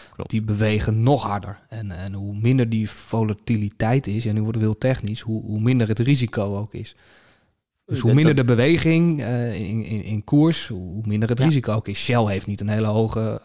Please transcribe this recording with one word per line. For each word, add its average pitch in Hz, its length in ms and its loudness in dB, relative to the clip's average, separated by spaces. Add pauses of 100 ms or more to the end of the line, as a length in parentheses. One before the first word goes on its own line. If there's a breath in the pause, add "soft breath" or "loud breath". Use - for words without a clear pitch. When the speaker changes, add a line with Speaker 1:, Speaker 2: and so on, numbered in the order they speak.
(140 loud breath)
Speaker 1:
klopt. - 160 -12
Speaker 2:
Die 110 120 -2
bewegen 107 600 0
nog 135 200 2
harder. 98 360 -6 (100)
En, 110 220 -10
en 92 220 -10
hoe 101 220 -8
minder 117 340 2
die 110 200 0
volatiliteit 110 1160 -2
is, 107 180 -4
en 107 80 -2
nu 107 80 0
worden 113 200 -2
we 110 60 2
heel 107 100 0
technisch, 110 420 -2
hoe, 110 220 -6
hoe 107 200 -4
minder 120 260 4
het 107 120 -2
risico 117 580 0
ook 104 160 -8
is. - 220 -12 (920 soft breath)
Dus - 140 -4
hoe - 80 -2
Speaker 1:
Dat, 120 80 6
Speaker 2:
minder 156 200 6
Speaker 1:
dat 131 120 2
Speaker 2:
de 123 80 4
beweging, 160 680 2
eh, 120 380 -4
in, 107 240 -4
in, 107 200 -6
in 104 200 -4
koers, 156 440 2
hoe, 92 260 -10
hoe 110 120 -8
minder 107 240 0
het 117 100 0
Speaker 1:
Ja. 131 60 4
Speaker 2:
risico 135 280 2
ook 110 140 -2
is. 101 120 -6
Shell 120 260 2
heeft 98 220 -2
niet 101 140 -6
een 101 80 -4
hele 107 180 0
hoge 110 580 -2